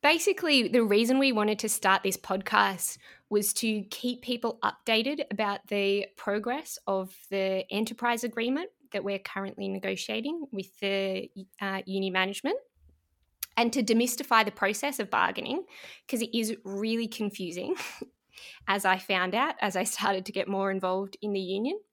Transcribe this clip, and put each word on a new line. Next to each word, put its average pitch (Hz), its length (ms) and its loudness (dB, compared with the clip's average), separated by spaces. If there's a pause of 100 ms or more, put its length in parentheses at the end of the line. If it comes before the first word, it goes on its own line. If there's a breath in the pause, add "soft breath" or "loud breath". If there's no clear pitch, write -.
basically, 311 640 4
the 233 160 6
reason 226 360 6
we 269 120 6
wanted 214 280 2
to 214 100 -4
start 190 320 4
this 190 160 -2
podcast 202 800 0 (320 loud breath)
was 208 240 2
to 214 380 0
keep 247 320 -6
people 233 400 -4
updated 226 680 0
about 202 380 -2
the 202 400 2 (100)
progress 208 720 -4
of 190 280 -2 (140)
the 190 400 0
enterprise 226 540 -2
agreement 247 480 -2 (220)
that 202 100 -4
we're 196 160 -2
currently 196 500 -6
negotiating 214 840 -4
with 190 280 -8
the, 196 500 -2 (320)
uh, 190 240 -4
uni 190 240 -2
management, 196 480 0 (1000)
and 233 180 2
to 262 100 2
demystify 233 600 4
the 202 80 0
process 214 480 -2
of 196 120 -4
bargaining, 254 540 0 (420 loud breath)
'cause 240 160 -2
it - 120 -6
is 226 300 -2
really 220 420 -2
confusing, 202 720 -4
<laughs> - 60 -8 (800 loud breath)
as 196 180 2
I 185 120 6
found 185 380 0
out 277 260 2
as 196 140 0
I 185 80 2
started 196 420 0
to 208 60 -10
get 196 160 -2
more 196 240 0
involved 190 500 -2
in 208 120 -2
the 196 60 0
union 208 400 -2 (140)